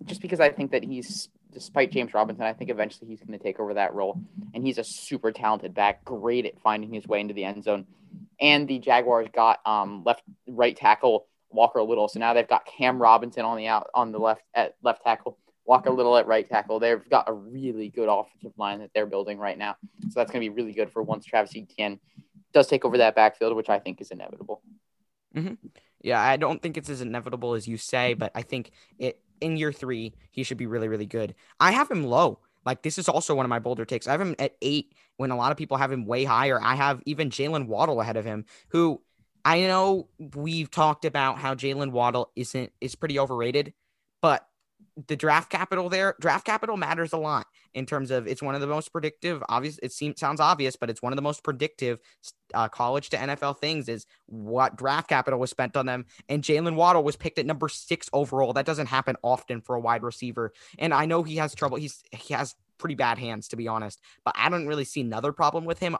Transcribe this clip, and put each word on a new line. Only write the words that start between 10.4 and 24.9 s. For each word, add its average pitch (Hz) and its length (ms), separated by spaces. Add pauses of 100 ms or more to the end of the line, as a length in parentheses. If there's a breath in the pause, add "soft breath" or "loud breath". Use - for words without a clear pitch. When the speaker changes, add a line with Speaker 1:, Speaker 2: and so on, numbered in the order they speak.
Speaker 1:
right 120 280
tackle 107 520 (240)
Walker 113 300
Little. 110 260
So 110 120
now 117 160
they've 117 120
got - 180
Cam 127 360
Robinson 113 420
on 113 140
the 110 100
out, 110 280
on 117 160
the 107 80
left, 110 240 (100)
at 117 300
left 120 200
tackle, 117 360 (260)
Walker 123 240
Little 123 260
at 117 120
right 110 200
tackle. 107 320
They've 117 300
got 135 180
a 113 60
really 110 560
good 110 180
offensive 104 480
line 101 240
that 104 140
they're 104 140
building 101 320
right 98 180
now. 104 180 (280)
So - 120
that's 117 160
gonna 123 100
be 110 80
really 110 240
good 104 180
for 113 120
once 104 220
Travis 107 300
Etienne 104 440 (540 soft breath)
does 139 140
take 135 180
over 120 140
that 110 160
backfield, 110 400
which 110 120
I 101 120
think 90 200
is - 120
inevitable. - 500 (760)